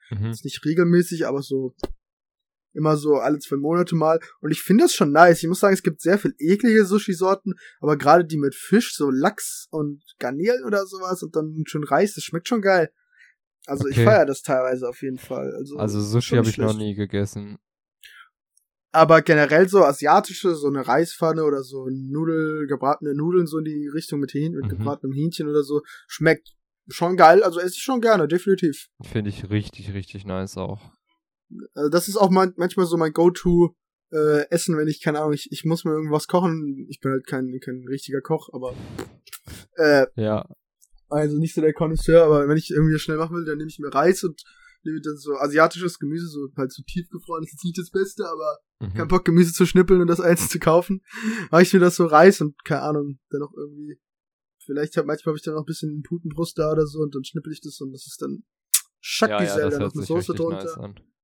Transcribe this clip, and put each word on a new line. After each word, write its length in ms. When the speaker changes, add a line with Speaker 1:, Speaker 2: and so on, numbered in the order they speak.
Speaker 1:
Mhm. 220
Speaker 2:
Ist 160
nicht 180
regelmäßig, 600
aber 160
so 320
immer 240
so 200
alle 240
zwei 160
Monate 380
mal. 260
Und 120
ich 100
finde 220
das 100
schon 180
nice. 300
Ich 80
muss 100
sagen, 140
es 80
gibt 180
sehr 160
viel 220
eklige 480
Sushi-Sorten, 680
aber 180
gerade 260
die 140
mit 160
Fisch, 420
so 140
Lachs 600
und 320
Garnelen 460
oder 220
sowas 360
und 140
dann 300
schön 180
Reis, 300
das 100
schmeckt 240
schon 140
geil. 280
Also 220
ich 100
Speaker 1:
Okay. 80
Speaker 2:
feier 180
das 160
teilweise 480
auf 140
jeden 160
Fall. 360
Also, 220
Speaker 1:
Also 220
Speaker 2:
ist 120
Speaker 1:
Sushi 180
Speaker 2:
schon 100
Speaker 1:
hab 80
Speaker 2:
nicht 80
Speaker 1:
ich 40
noch 140
Speaker 2:
schlecht. 140
Speaker 1:
nie 80
gegessen. 640
Speaker 2:
Aber 300
generell 460
so 160
asiatische, 680
so 140
eine 180
Reispfanne 580
oder 200
so 260
Nudel, 800
gebratene 460
Nudeln, 320
so 120
in 60
die 280
Richtung 280
mit 140
Hähn-, 200
mit 120
Speaker 1:
Mhm. 20
Speaker 2:
gebratenem 440
Hähnchen 360
oder 160
so, 180
schmeckt 440
schon 280
geil, 260
also 160
esse 160
ich 80
schon 180
gerne, 280
definitiv. 600
Speaker 1:
Finde 280
ich 200
richtig, 440
richtig 320
nice 320
auch. 220
Speaker 2:
Also 160
das 180
ist 80
auch 140
man-, 260
manchmal 300
so 100
mein 160
Go-To, 640
äh, 380
Essen, 260
wenn 100
ich, 160
keine 160
Ahnung, 140
ich, 180
ich 140
muss 200
mir 80
irgendwas 360
kochen, 600
ich 120
bin 100
halt 160
kein, 380
kein 240
richtiger 320
Koch, 320
aber, 240
äh, 380
Speaker 1:
Ja. 320
Speaker 2:
also 300
nicht 160
so 80
der 100
Connoisseur, 520
aber 240
wenn 100
ich 120
irgendwie 220
das 100
schnell 140
machen 200
will, 80
dann 140
nehme 120
ich 100
mir 120
Reis 300
und 180
nehme 160
dann 160
so 200
asiatisches 640
Gemüse, 300
so 280
halt 140
so 160
tiefgefroren, 560
ist 120
jetzt 100
nicht 140
das 120
Beste, 380
aber 300
Speaker 1:
Mhm. 140
Speaker 2:
kein 140
Bock, 160
Gemüse 300
zu 100
schnippeln 380
und 60
das 120
<laughs> 0
einzeln 300
zu 80
kaufen, 420
mache 120
ich 100
mir 80
das 160
so 80
Reis 380
und, 220
keine 180
Ahnung, 360
dann 100
noch 160
irgendwie, 420
vielleicht 320
hab, 80
manchmal 260
hab 60
ich 40
dann 120
noch 80
ein 40
bisschen 360
Putenbrust 560
da 140
oder 140
so 140
und 140
dann 100
schnippel 280
ich 100
das 180
und 120
das 140
ist 140
dann, 240
schack 300
Speaker 1:
Ja, 80
Speaker 2:
die 80
Speaker 1:
ja, 80
Speaker 2:
Selder 160
Speaker 1:
das 80
Speaker 2:
noch 80
Speaker 1:
hört 80
Speaker 2:
eine 80
Speaker 1:
sich 60
Speaker 2:
Soße 240
Speaker 1:
richtig 40
Speaker 2:
drunter. 180
Speaker 1:
nice 140
an. 220